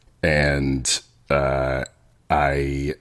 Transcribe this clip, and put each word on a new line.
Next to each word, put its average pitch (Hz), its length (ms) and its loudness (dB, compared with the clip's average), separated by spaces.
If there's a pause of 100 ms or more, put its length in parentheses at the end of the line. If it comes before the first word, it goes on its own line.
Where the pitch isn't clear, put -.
(220)
and, 71 800 0 (300)
uh, 67 540 0 (460)
I 69 720 0